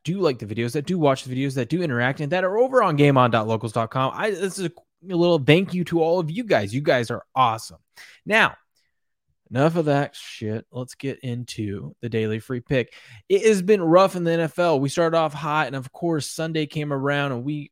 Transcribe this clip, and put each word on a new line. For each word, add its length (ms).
do 160
like 220
the 60
videos, 260
that 140
do 120
watch 240
the 100
videos, 220
that 140
do 140
interact, 380
and 120
that 100
are 160
over 240
on 140
game 220
on 120
dot 160
locals 260
dot 180
com. 240
I, 160
this 280
is 80
a 60
little 360
thank 360
you 100
to 180
all 160
of 120
you 120
guys. 320
You 60
guys 300
are 120
awesome. 460
Now, 300
enough 280
of 80
that 320
shit. 560
Let's 240
get 240
into 800
the 80
daily 320
free 180
pick. 340
It 180
has 160
been 180
rough 360
in 80
the 80
N 80
F 180
L. 220
We 80
started 280
off 180
hot, 340
and 80
of 160
course, 360
Sunday 380
came 260
around, 380
and 140
we 280